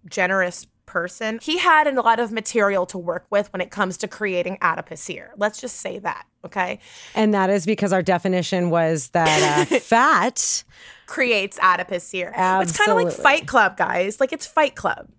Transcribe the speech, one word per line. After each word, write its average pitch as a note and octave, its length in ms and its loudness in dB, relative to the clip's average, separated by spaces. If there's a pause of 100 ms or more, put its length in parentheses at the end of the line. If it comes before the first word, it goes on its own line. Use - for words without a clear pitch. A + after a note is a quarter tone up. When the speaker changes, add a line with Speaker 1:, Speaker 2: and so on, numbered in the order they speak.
Speaker 1:
generous F#3 600 -2 (180)
person. G#3+ 560 -6
He D#4+ 160 -4
had D#4 300 4
a C4 140 0
lot A3+ 180 4
of A#3 120 -2
material G3+ 560 0
to - 100 -12
work F3 340 -6
with G3+ 220 0
when F#3 80 -6
it - 100 -6
comes F#3+ 260 -2
to G#3 100 -6
creating F#3 540 -4
adipocere. E3 760 -6
Let's G#3 220 -2
just - 180 -10
say F#3+ 220 -8
that, F#3 280 -10 (180)
okay? F3+ 340 -4 (360)
Speaker 2:
And G#3+ 180 2
that F#3+ 160 2
is G3 160 2
because G3+ 280 0
our F#3 100 2
definition F3+ 640 0
was E3 400 0
that, D#3 640 2
uh, C4+ 80 2
Speaker 1:
<laughs> - 0 -
Speaker 2:
fat A#3+ 840 2 (440)
Speaker 1:
creates A3 520 -2
adipocere. F3+ 720 -2 (300)
It's F3 160 0
kinda - 180 4
like F3 120 2
Speaker 2:
Absolutely. E3 40 -2
Speaker 1:
Fight D4 360 2
Club, G#3 300 2
guys. F#3 420 -2
Like, C4 140 0
it's D4+ 120 -8
Fight - 300 0
Club - 320 -4 (100)